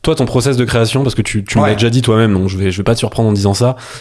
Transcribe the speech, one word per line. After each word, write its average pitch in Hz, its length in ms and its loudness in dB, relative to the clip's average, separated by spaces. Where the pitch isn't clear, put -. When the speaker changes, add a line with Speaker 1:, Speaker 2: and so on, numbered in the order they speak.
Speaker 1:
toi, 160 140 0
ton - 100 0
process 127 320 0
de 123 80 2
création, 117 380 0
parce 131 120 -2
que - 60 -2
tu, 104 240 -2
tu - 140 -2
me 107 40 4
l'as - 80 2
Speaker 2:
Ouais. 107 40 2
Speaker 1:
déjà 113 160 0
dit 127 100 2
toi-même, 113 320 2
donc 95 160 0
je 95 80 -4
vais, 95 140 0
je 87 80 -4
vais 101 60 -4
pas 117 100 2
te 110 60 -4
surprendre 113 280 0
en 104 40 2
disant 101 200 2
ça. 120 240 0